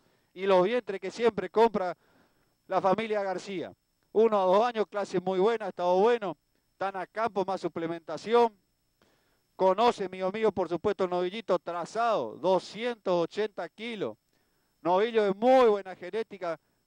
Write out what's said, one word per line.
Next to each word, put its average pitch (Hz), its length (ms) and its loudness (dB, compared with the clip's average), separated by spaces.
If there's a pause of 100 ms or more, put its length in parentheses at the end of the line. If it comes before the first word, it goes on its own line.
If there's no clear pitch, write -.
(340)
y 185 120 -8
los 190 180 4
vientres 214 380 -4
que 185 100 -8
siempre 214 380 0
compra 208 480 2 (680)
la 180 140 0
familia 208 420 0
García. 180 520 -8 (400)
Uno 220 260 4
a 190 60 2
dos 190 180 4
años, 226 240 0
clase 202 320 -4
muy 185 180 -2
buena, 214 280 2
ha 185 40 -6
estado 180 280 0
bueno, 208 400 2 (340)
están 196 240 -6
a 180 100 -8
campo, 202 400 -4
más 190 140 -4
suplementación. 170 960 -2 (1000)
Conoce, 190 520 2
mi 185 140 -10
amigo, 202 300 0
por 180 180 -4
supuesto, 190 340 -2
el 180 60 -2
novillito 180 500 -2
trazado, 170 800 -4
doscientos 190 840 -2
ochenta 202 440 -6
kilos. 202 480 -8 (680)
Novillo 208 440 2
de 196 80 0
muy 247 340 6
buena 196 260 0
genética, 180 640 -8 (300)